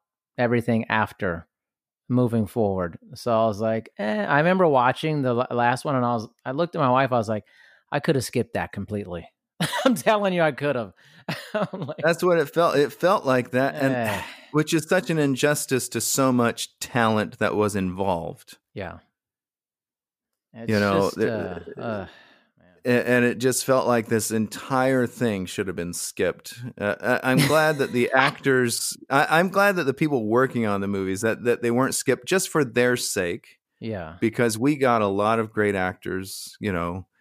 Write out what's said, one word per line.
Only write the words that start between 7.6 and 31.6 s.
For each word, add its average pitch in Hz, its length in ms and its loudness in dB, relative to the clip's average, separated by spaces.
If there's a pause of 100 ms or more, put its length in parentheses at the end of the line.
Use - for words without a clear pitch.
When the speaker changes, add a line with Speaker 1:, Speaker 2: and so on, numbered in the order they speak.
Speaker 1:
"I 147 80 -2
could 151 160 0
have 123 80 0
skipped - 300 -4
that 87 180 -6
completely." 98 560 -8 (320)
<laughs> - 260 -2
I'm 254 100 2
telling 202 380 0
you, 175 100 0
I 156 80 2
could 139 240 -2
have. 107 180 -6 (340)
<laughs> - 280 -10
I'm 202 320 -4
like 151 160 -10
Speaker 2:
That's 165 200 0
what 180 140 4
it 143 160 2
felt. 165 220 2
It 139 180 4
felt 180 320 0
like 127 260 2
that, 131 240 0
and 135 200 0
Speaker 1:
Eh. 107 260 -2 (160)
Speaker 2:
<sighs> - 140 -20
which 151 240 0
is 156 120 -2
such 185 220 2
an 165 80 0
injustice 139 720 0
to 117 120 -4
so 135 300 2
much 117 480 0
talent 110 600 0
that 104 160 0
was 104 200 2
involved. 92 840 -4 (160)
Speaker 1:
Yeah. 85 240 -12 (1500)
It's 113 160 -8
Speaker 2:
You 107 100 2
know, 98 260 2
Speaker 1:
just, - 100 -4
Speaker 2:
the 110 180 0
Speaker 1:
uh, 92 480 -8
uh, 110 160 -6
man. 92 100 -10 (800)
Speaker 2:
a-, 123 240 2
and 123 160 4
it 120 120 0
just 127 260 0
felt 131 240 2
like 117 200 2
this 110 240 0
entire 131 760 0
thing 104 380 -2
should 95 220 -6
have 90 100 -6
been 87 160 -6
skipped. - 640 -4 (220)
Uh, 104 460 0
I, 127 80 0
I'm 127 60 2 (100)
glad 156 300 2
that 139 160 -2
the 120 180 0
Speaker 1:
<laughs> 131 40 2
Speaker 2:
actors, 131 840 0 (120)
I, 151 300 2
I'm 185 100 2
glad 196 280 2
that 160 80 0
the 131 80 2
people 139 320 0
working 120 400 2
on 101 160 0
the 98 80 -4
movies, 98 320 -2
that, 110 240 0
that 120 160 0